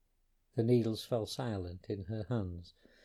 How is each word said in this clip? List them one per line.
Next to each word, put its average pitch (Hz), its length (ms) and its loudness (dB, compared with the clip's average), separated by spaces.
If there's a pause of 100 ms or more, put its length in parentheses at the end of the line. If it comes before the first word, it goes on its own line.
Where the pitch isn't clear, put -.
(560)
The 120 60 4
needles 113 420 4
fell 110 220 0
silent 95 640 -4
in 101 140 -4
her 107 260 -4
hands, 92 420 -4 (320)